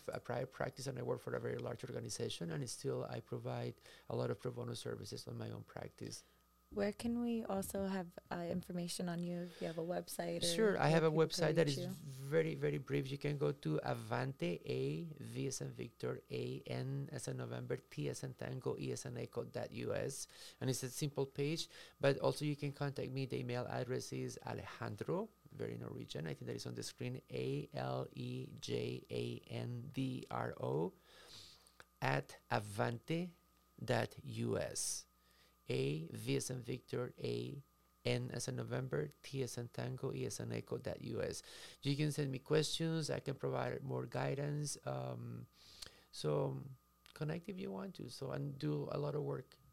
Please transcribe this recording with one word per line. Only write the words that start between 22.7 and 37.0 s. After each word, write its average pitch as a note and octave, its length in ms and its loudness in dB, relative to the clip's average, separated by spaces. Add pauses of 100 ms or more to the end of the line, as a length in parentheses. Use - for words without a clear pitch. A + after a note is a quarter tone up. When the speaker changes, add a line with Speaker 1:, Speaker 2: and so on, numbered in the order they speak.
Speaker 1:
contact C#3 380 -2
me. C3 160 0
The C3 140 0
email B2 280 0
address B2+ 460 -2
is B2+ 320 -2
Alejandro, A#2 840 -2 (300)
very - 180 -2
Norwegian. - 520 -4
I C#3+ 80 -2
think B2+ 100 -8
that A#2+ 100 -2
is A#2 120 -4
on B2 80 -4
the A2 80 -4
screen, B2+ 360 -4 (140)
A C3 400 0
L C3 400 0
E B2+ 320 -4 (160)
J A#2+ 480 0
A A#2+ 320 -2 (100)
N A#2+ 400 -4
D C3 380 0
R - 320 0
O, D3+ 320 2 (1040)
at C3+ 360 2 (160)
Avante A#2+ 800 2 (540)
dot A#2 260 4 (140)
U A2+ 360 0
S. - 460 -2 (640)
A, C#3+ 420 0
V A2+ 220 0
as B2+ 140 0
in C3 140 -4
Victor, B2 500 -4 (100)